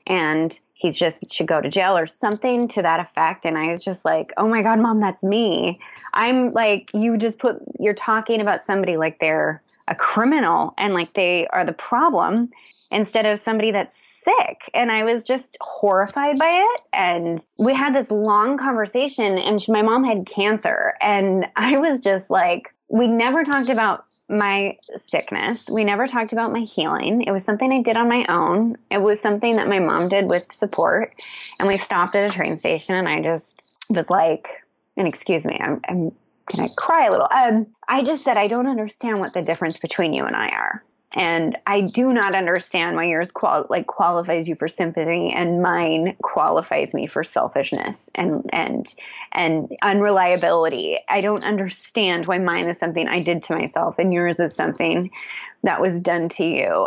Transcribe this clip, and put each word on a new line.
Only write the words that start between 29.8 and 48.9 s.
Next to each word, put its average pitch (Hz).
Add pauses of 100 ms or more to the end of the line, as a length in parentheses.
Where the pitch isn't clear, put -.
mom 170
did 196
with 175
support. 196 (460)
And 190
we 196
stopped 185
at 202
a -
train 165
station, 165
and 185
I 151
just 160 (280)
was 175
like, - (480)
and 185
excuse 165
me, -
I'm, 135
I'm 170 (420)
gonna -
cry 320
a 208
little. 180 (100)
Um, 226 (220)
I 262
just 294
said, 247
"I 202
don't 240
understand 220
what 190
the 175
difference 165
between 165
you 135
and -
I -
are. 55 (320)
And 165
I 202
do 247
not 202
understand 175
why 165
yours 170
qual-, 151
like, 170
qualifies 175
you 165
for 156
sympathy 170
and 175
mine 170
qualifies 160
me 143
for -
selfishness -
and, 170
and, - (460)